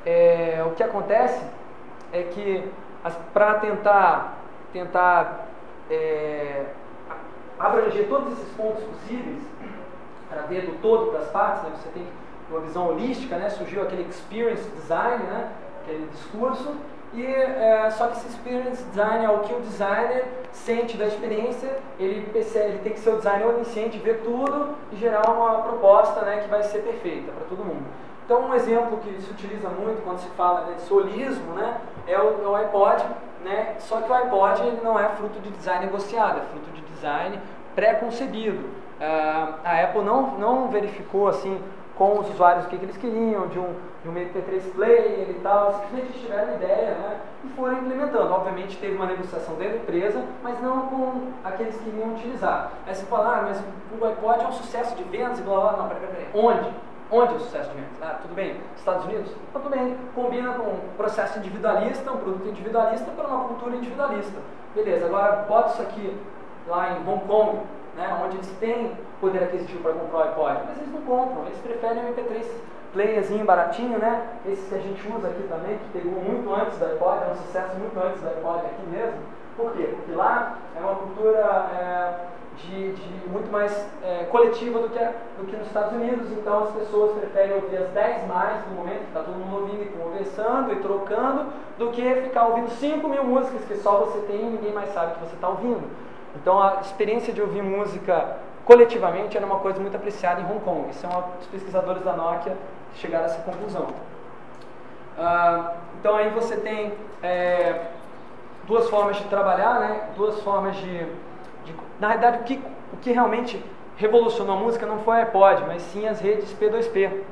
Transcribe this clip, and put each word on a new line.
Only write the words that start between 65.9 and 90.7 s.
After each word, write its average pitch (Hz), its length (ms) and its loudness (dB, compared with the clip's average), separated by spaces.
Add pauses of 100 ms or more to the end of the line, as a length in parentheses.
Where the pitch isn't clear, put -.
lá 180 260 0
em 170 140 -4
Hong 196 200 -2
Kong, 208 320 4 (380)
né, 170 280 -4
onde 190 120 -4
eles - 220 -8
têm 226 340 -2 (280)
poder 185 240 2
aquisitivo 180 380 -4
para 160 100 2
comprar 160 260 -2
o 160 40 4
iPod, 147 440 2
mas - 120 -8
eles - 140 -8
não 294 100 -6
compram, 247 420 0
eles - 140 -8
preferem 233 440 -2
o 240 40 -4
M 240 80 -4
P 240 80 -4
três 226 400 -6 (320)
playerzinho 208 500 2
baratinho, 202 540 4
né, 233 240 2 (240)
esse 196 200 -4
que 202 80 -6
a - 40 -2
gente 196 360 -6
usa 196 140 -4
aqui 175 140 -6
também, 180 340 -6
que - 240 -8
pegou 180 220 -4
muito 202 320 -2
antes - 240 -2
do 170 80 0
iPod, 175 360 2
é 180 100 -2
um 180 40 -4
sucesso 185 400 -6
muito 190 220 -6
antes 185 240 -2
do 165 60 -4
iPod 165 320 -2
aqui 180 300 -8
mesmo. - 280 -4 (400)
Por 233 140 0
quê? 165 220 -2
Porque - 180 -8
lá - 440 2 (180)
é 165 60 -8
uma 190 140 0
cultura, 196 760 4 (100)
é... 180 360 -2 (420)
De, 190 360 -6
de 180 360 -10
muito 208 240 -4
mais, 208 340 0 (160)
é, 175 280 -2
coletiva 233 480 6
do 226 100 0
que, 240 100 -4
é, 233 160 2 (240)
do 190 80 -8
que 208 80 -8
nos 214 120 -8
Estados 214 260 0
Unidos, 233 400 -2
então 208 320 2
as 208 60 -2
pessoas 214 480 2
preferem 196 380 2
ouvir 185 200 -2
as 185 140 0
dez - 360 0
mais 175 420 -2
no 190 80 -8
momento, 185 300 -6
que - 60 -14
tá 160 80 -4
todo 180 140 -8
mundo 190 280 -4
ouvindo 202 200 -4
e - 40 -6
conversando 202 840 -2